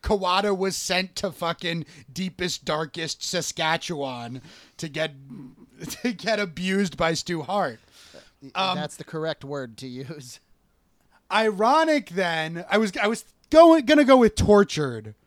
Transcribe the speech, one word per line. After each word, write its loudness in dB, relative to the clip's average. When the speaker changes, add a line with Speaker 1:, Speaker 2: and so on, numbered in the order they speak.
Speaker 1:
Kawada 0
was -2
sent -4
to -6
fucking -6
deepest, -8
darkest -6
Saskatchewan -6
to -10
get, -6
<laughs> -18
to -2
get -2
abused -2
by 0
Stu -6
Hart. -4
Speaker 2:
Y-, -20
Speaker 1:
Um, -2
Speaker 2:
that's -8
the -16
correct -8
word -10
to -14
use. -14
Speaker 1:
Ironic, 2
then, -4
I 2
was, 0
I 0
was -4
going, 10
gonna 6
go 8
with 6
tortured 2